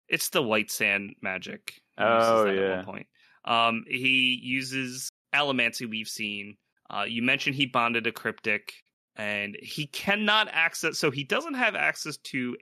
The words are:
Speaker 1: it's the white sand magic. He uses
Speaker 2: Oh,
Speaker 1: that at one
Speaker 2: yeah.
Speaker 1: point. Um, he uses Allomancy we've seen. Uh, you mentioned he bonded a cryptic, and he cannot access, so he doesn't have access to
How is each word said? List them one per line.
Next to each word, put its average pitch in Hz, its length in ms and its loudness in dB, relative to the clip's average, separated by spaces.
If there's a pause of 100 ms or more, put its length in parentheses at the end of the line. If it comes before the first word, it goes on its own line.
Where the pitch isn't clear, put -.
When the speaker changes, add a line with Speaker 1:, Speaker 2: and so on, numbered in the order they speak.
Speaker 1:
it's - 220 -2
the 175 120 2
white 110 300 2
sand 101 500 0
magic. - 600 -8 (160)
He 101 60 2
uses 113 260 6
Speaker 2:
Oh, 113 160 6
Speaker 1:
that 98 120 4
at 95 120 4
one 92 100 0
Speaker 2:
yeah. 95 40 -8
Speaker 1:
point. 98 240 -12 (360)
Um, 117 440 2
he 131 540 2
uses 131 680 -4 (260)
Allomancy 127 540 0
we've 110 180 -8
seen. 104 500 -8 (320)
Uh, 101 180 -4
you 117 140 -2
mentioned 135 340 2
he 139 100 2
bonded 117 420 0
a 113 60 0
cryptic, - 600 -4 (420)
and 104 440 -6
he - 260 -8
cannot 208 640 2
access, 165 480 0
so 151 120 4
he 139 140 -4
doesn't 277 300 -2
have 233 200 2
access 151 420 -2
to 123 440 -4